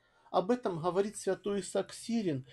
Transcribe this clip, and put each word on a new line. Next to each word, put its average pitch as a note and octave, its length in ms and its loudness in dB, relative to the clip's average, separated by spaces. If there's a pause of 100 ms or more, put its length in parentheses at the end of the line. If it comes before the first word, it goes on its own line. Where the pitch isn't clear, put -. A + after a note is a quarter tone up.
(300)
Об F#3 200 2
этом A3 300 0
говорит F#3 380 0
святой G3+ 420 0
Исаак F#3+ 340 -2
Сирин, F#3 600 -2